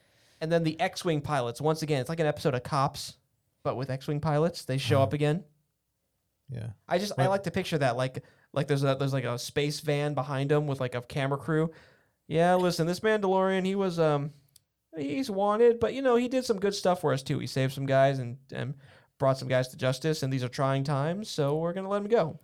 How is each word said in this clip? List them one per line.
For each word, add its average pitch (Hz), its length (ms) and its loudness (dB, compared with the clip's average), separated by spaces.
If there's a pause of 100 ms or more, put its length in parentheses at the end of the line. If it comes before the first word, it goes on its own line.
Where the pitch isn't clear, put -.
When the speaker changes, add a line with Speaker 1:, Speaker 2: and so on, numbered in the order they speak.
(400)
Speaker 1:
And 160 120 -2
then 170 120 4
the 156 160 0
X-Wing 175 420 0
pilots, 123 380 -2
once 160 220 0
again, 151 180 0
it's 123 100 -4
like 165 120 -4
an 156 60 2
episode 147 280 0
of 175 80 -2
Cops, - 520 -2 (480)
but 226 120 -2
with 180 140 -4
X-Wing 147 320 -4
pilots, 156 420 0
they 131 140 -2
show 135 200 2
Speaker 2:
Uh-huh. 135 60 6
Speaker 1:
up 135 100 0
again. 151 300 0 (1080)
Speaker 2:
Yeah. 120 180 -8 (200)
Speaker 1:
I 170 100 0
just, 202 160 -2
I - 100 0
Speaker 2:
But 185 80 2
Speaker 1:
like 196 120 0
to 170 80 -6
picture 170 280 -2
that, 123 180 0
like, 127 260 -4 (300)
like, 139 140 -2
there's 143 160 0
a, 135 140 2
there's, 139 160 0
like, 131 120 -2
a 120 120 -4
space 147 440 -4
van 147 320 -2
behind 143 380 -2
him 147 160 2
with, 139 120 -4
like, 127 160 -4
a 123 60 -4
camera 139 360 -4
crew. 160 340 0 (560)
"Yeah, 170 280 4
listen, 180 320 2
this 175 140 -2
Mandalorian, 190 640 2
he 190 100 0
was, 185 240 0
um, 151 320 2 (640)
he's 277 360 -4
wanted, 214 480 4
but, 220 160 0
you 269 80 -4
know, 254 120 6
he 247 140 4
did 254 160 0
some 214 140 0
good 196 160 0
stuff 180 260 0
for 147 100 2
us 135 120 0
too. 131 160 -2
He 120 80 -6
saved 131 260 0
some 135 140 -6
guys 135 320 4
and, 120 180 -6 (160)
and 131 220 -6 (420)
brought 135 200 2
some 131 120 -8
guys 127 200 2
to - 80 -18
justice, 143 460 -2
and 131 80 -2
these 131 120 -2
are 127 60 -2
trying 135 360 0
times, 156 440 -2
so 147 280 0
we're 170 160 -2
gonna 190 160 -6
let 202 140 0
him 202 40 -6
go." 196 360 0